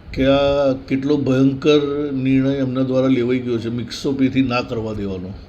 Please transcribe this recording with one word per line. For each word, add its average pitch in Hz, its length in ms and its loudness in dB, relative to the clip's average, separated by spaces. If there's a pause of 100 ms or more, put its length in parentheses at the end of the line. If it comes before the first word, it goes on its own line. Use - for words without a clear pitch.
(120)
કે 131 140 0
આ 139 460 4
કેટલો 135 440 0
ભયંકર 139 960 2
નિર્ણય 135 420 2
એમના 131 280 -2
દ્વારા 131 260 0
લેવાઈ 127 300 2
ગયો 120 200 -2
છે, 107 100 -6
મિક્સોપેથી 131 760 -2
ના 123 200 0
કરવા 110 300 -6
દેવાનો. 98 400 -6 (160)